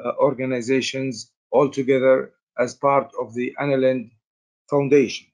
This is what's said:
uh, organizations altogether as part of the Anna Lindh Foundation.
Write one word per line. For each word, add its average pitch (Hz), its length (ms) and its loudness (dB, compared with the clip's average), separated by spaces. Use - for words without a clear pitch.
uh, 120 160 -4
organizations 131 1120 -2
altogether 131 800 2
as 120 160 -2
part 139 360 0
of 110 140 -8
the 123 240 -6
Anna 143 180 -2
Lindh 131 340 0
Foundation. 143 640 2